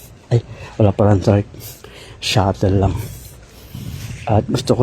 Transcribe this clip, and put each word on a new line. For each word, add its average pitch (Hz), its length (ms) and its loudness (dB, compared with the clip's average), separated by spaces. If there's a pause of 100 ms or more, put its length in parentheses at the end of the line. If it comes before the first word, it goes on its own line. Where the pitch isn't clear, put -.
(300)
Ay, 117 100 2 (380)
wala 101 160 4
pa 104 160 4
lang 101 80 4
trike. 101 320 2 (680)
Shuttle 98 640 0
lang. 90 160 0 (1300)
At 107 240 0
gusto - 240 0
ko 117 100 2